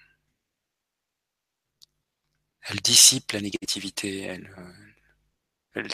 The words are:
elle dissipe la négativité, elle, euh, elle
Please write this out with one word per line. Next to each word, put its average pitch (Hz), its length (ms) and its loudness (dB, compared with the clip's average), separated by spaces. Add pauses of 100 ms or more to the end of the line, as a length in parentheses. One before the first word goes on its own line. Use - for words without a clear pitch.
(2750)
elle 101 120 -6
dissipe - 500 6
la 104 80 -2
négativité, 98 840 -6
elle, 92 340 -12
euh, 92 340 -20 (840)
elle 107 180 -6